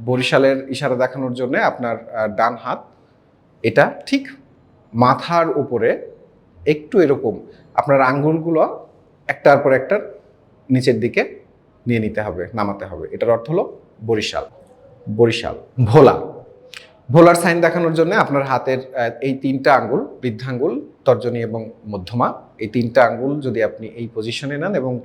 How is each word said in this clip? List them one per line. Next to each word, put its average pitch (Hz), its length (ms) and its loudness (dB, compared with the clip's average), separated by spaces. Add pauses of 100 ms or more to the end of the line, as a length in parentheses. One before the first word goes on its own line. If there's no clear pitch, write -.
বরিশালের 135 680 2
ইশারা 131 260 -4
দেখানোর 127 380 -2
জন্য 131 240 -2
আপনার, 120 520 -2
আহ, 110 160 -2
ডান 113 300 0
হাত - 280 -8 (760)
এটা 143 440 2
ঠিক 277 220 -2 (680)
মাথার 143 640 2
উপরে 123 500 -2 (580)
একটু 151 340 0
এরকম 127 400 2 (340)
আপনার 139 260 2
আঙ্গুলগুলো 156 880 0 (400)
একটার 143 300 4
পর 151 140 2
একটার - 480 -2 (500)
নিচের 123 300 2
দিকে 120 400 -2 (460)
নিয়ে 120 140 0
নিতে 107 220 -4
হবে, 87 320 -8
নামাতে 101 300 -4
হবে। 82 280 -12
এটার 110 180 0
অর্থ 117 200 0
হলো 185 300 -4 (260)
বরিশাল, 107 380 -2 (720)
বরিশাল। 113 380 0 (300)
ভোলা, 113 360 8 (880)
ভোলার 170 240 8
সাইন 170 260 0
দেখানোর 165 340 2
জন্য 160 200 2
আপনার 139 280 2
হাতের, 131 540 -2
আহ, 117 140 -2 (100)
এই 135 140 -2
তিনটা 135 400 2
আঙ্গুল, 127 460 -2
বৃদ্ধাঙ্গুল, 127 680 -4 (180)
তর্জনী 120 380 0
এবং 113 280 -8 (160)
মধ্যমা, 104 560 -4 (160)
এই 110 100 -6
তিনটা 120 360 2
আঙ্গুল 127 360 -2
যদি 117 220 -4
আপনি 110 240 -6
এই 117 280 -12
পজিশনে 113 440 -6
নেন 185 160 -4
এবং 127 300 -4